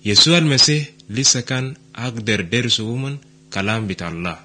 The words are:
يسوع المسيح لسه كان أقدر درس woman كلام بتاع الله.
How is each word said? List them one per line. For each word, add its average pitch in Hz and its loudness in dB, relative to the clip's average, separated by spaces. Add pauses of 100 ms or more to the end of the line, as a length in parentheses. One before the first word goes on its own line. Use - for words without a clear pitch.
يسوع 151 6
المسيح 151 2 (200)
لسه 123 0
كان 131 -4 (220)
أقدر 113 -2
درس 113 0
woman 127 -6 (360)
كلام 107 -2
بتاع 87 -6
الله. 82 -8